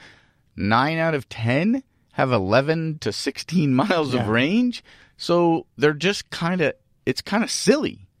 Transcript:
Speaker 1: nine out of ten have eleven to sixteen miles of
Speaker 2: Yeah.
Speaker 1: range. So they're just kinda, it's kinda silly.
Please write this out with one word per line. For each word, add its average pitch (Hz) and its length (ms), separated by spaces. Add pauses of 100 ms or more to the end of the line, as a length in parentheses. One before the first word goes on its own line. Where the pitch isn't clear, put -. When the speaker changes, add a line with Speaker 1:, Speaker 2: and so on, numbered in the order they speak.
(560)
Speaker 1:
nine 120 420
out 165 160
of 135 140
ten 160 540 (300)
have 135 200
eleven 143 680
to 110 120
sixteen 147 640
miles 156 400
of 127 80
Speaker 2:
Yeah. 107 80
Speaker 1:
range. 190 520 (340)
So 170 500 (100)
they're 147 160
just 165 380
kinda, 170 440 (320)
it's 127 140
kinda 202 280
silly. - 580 (140)